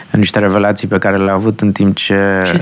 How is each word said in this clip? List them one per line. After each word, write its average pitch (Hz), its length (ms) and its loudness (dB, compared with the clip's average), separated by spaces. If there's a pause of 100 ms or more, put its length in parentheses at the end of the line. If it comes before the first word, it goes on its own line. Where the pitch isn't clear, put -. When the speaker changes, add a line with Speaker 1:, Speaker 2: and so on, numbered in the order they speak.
(100)
Speaker 1:
niște 107 280 0
revelații 101 500 0
pe 98 100 0
care 98 180 0
le-a 98 180 0
avut 107 260 -2
în 101 120 2
timp 98 240 0
ce 98 480 0
Speaker 2:
Ce 92 180 0